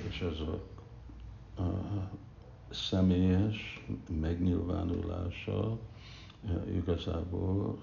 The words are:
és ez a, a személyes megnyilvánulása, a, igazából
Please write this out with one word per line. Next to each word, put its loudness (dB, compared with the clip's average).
és -4
ez 0
a, -2
a 0
személyes 4
megnyilvánulása, 0
a, 0
igazából 0